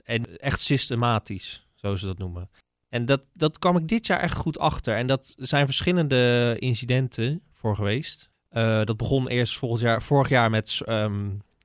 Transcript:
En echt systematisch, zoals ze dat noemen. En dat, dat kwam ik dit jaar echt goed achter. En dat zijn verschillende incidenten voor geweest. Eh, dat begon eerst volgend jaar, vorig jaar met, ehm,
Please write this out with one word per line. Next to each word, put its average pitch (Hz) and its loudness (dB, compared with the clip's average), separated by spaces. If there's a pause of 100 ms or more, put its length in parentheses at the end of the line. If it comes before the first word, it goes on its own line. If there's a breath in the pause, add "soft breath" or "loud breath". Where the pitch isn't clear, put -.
En 113 -6
echt 139 -2
systematisch, 117 -2
zoals 101 -4
ze 101 -6
dat 95 -6
noemen. 90 -8 (400 soft breath)
En 120 -2
dat, 135 2
dat 151 -2
kwam 180 2
ik 160 0
dit 220 0
jaar 190 2
echt - -2
goed - -4
achter. 135 0
En 120 -2
dat 135 -2
zijn 143 2
verschillende 127 2
incidenten 123 0 (100)
voor 107 -2
geweest. 104 -4 (200)
Eh, 113 2
dat 110 -2
begon 127 0
eerst 120 0
volgend 117 -2
jaar, 113 2
vorig 139 2
jaar 123 4
met, 110 0
ehm, 107 -2 (360)